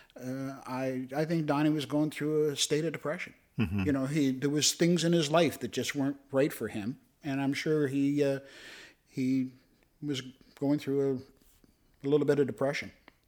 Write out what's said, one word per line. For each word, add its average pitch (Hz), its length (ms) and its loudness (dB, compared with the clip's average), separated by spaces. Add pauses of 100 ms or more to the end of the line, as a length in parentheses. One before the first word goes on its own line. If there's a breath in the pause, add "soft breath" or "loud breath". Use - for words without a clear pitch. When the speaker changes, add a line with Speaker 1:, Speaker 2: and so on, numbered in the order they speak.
(180 loud breath)
Speaker 1:
uh, 135 360 -8 (120)
I, 131 500 -4
I 156 100 0
think 165 200 -2
Donnie 147 260 2
was 151 140 0
going 147 260 0
through 151 400 0
a 139 40 -6
state 156 300 0
of 151 80 -2
depression. 151 400 -8 (260)
Speaker 2:
Mm-hmm. 98 240 0
Speaker 1:
You 143 80 2
know, 135 140 0
he, 143 260 2
there 131 180 -2
was 143 240 2
things 170 300 2
in 170 80 4
his 160 180 4
life 160 300 4
that 123 120 -6
just - 240 -4
weren't 139 220 -2 (140)
right 139 220 2
for 110 160 -6
him, 113 280 -6 (260)
and 139 180 -2
I'm 139 120 0
sure 151 340 2
he, 139 360 2
uh, 135 160 0 (720 loud breath)
he 131 400 0 (520)
was 143 200 -4 (380)
going 147 200 2
through 139 420 0 (800)
a, 139 40 -2
a - 20 0
little 147 160 4
bit 143 140 4
of 135 80 4
depression, 135 440 -2 (360)